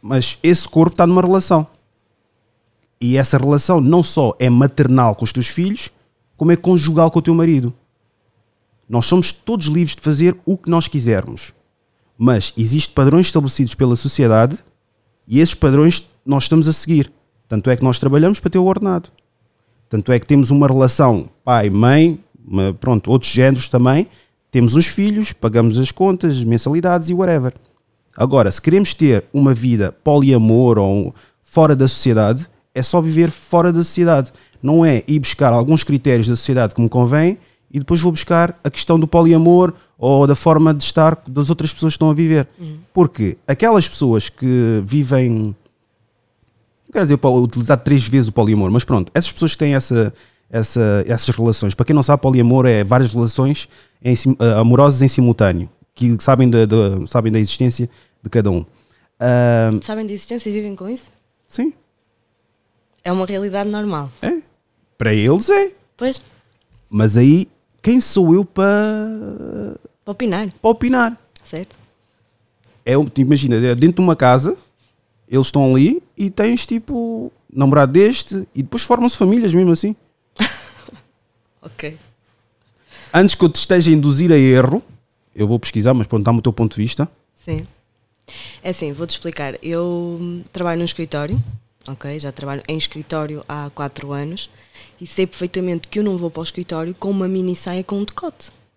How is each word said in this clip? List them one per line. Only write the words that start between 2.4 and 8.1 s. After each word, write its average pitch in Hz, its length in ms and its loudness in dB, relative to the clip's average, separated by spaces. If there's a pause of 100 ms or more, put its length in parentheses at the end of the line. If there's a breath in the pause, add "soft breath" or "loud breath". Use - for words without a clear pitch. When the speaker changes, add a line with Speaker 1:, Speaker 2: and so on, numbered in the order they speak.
Speaker 1:
E 123 180 0
essa 135 200 0
relação 147 440 2
não 165 220 4
só 135 360 0
é 127 100 2
maternal 123 680 2
com 113 100 -6
os - 80 -8
teus 123 140 -4
filhos, 196 420 -6 (480)
como 165 140 2
é 175 40 4
conjugal 165 560 2
com 170 80 0
o - 20 -2
teu 170 140 0
marido. 151 380 0 (1120)